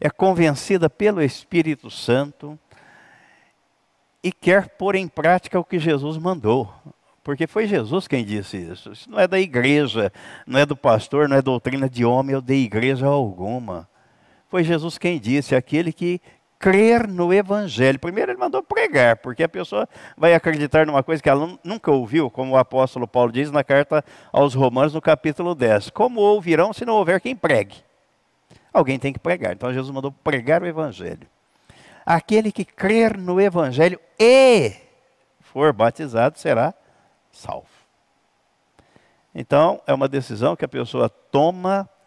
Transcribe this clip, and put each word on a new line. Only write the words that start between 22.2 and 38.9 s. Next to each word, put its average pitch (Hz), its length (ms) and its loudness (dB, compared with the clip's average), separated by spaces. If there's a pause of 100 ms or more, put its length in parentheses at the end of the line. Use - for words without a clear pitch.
como 131 240 -6
o 131 40 6
apóstolo 127 500 0
Paulo 120 240 0
diz 139 200 -4
na 143 120 0
carta 143 400 0 (280)
aos 139 220 2
Romanos, 135 400 2
no 156 80 -6
capítulo 160 520 -2
dez. 113 360 0
"Como 233 320 -2
ouvirão 196 520 2
se - 120 -10
não 226 100 0
houver 185 260 0
quem 247 140 -8
pregue?" 117 480 -2 (920)
Alguém 135 240 2
tem 135 160 -6
que - 60 -12
pregar. 160 340 -4
Então 123 180 -8
Jesus 131 200 -6
mandou 135 200 -8
pregar 147 520 -2
o - 20 -6
evangelho. 151 640 -10 (760)
"Aquele 214 460 0
que 190 140 -8
crer 214 520 0
no 180 220 -4
evangelho 170 600 2 (180)
e 233 560 6 (680)
for 147 300 0
batizado 120 680 0
será 139 340 0 (580)
salvo." - 360 -16 (1700)